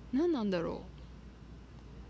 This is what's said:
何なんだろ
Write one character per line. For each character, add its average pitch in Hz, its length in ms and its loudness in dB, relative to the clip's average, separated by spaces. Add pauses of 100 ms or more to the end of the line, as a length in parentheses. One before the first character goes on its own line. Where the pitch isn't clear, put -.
(120)
何 330 180 6
な 247 140 4
ん 202 60 4
だ 175 100 6
ろ - 220 0 (1300)